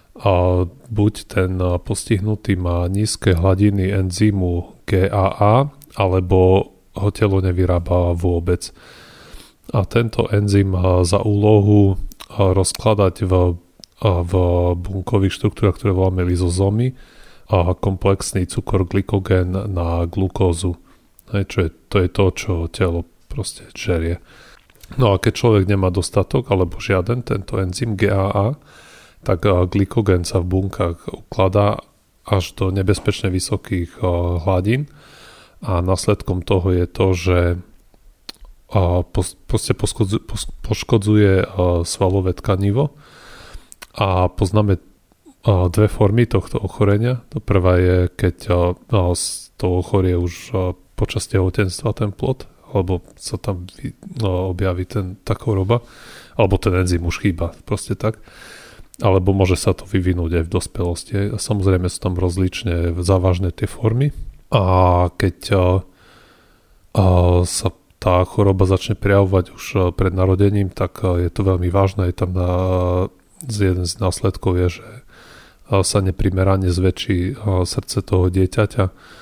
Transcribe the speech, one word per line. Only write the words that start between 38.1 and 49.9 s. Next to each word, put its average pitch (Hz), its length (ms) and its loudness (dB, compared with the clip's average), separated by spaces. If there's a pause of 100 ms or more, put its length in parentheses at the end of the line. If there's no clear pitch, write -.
a, 90 320 2
pos-, - 400 -4
proste - 240 -2
poskodzu-, - 520 -2
pos-, - 280 -8 (160)
poškodzuje, 104 760 2
a, - 40 -4 (400)
svalové 92 480 0
tkanivo 101 560 -2 (1040)
a 90 320 2
poznáme 101 560 0 (600)
a, 90 260 2
dve 107 220 2
formy 110 340 2
tohto - 320 -4
ochorenia. 107 640 0 (140)
To - 20 -4
prvá 90 400 2
je, 90 200 4 (120)
keď, - 260 -2 (140)
a, 87 100 2 (140)
a, - 280 -2 (120)
z - 440 -8
toho 90 260 0
ochorie 92 320 0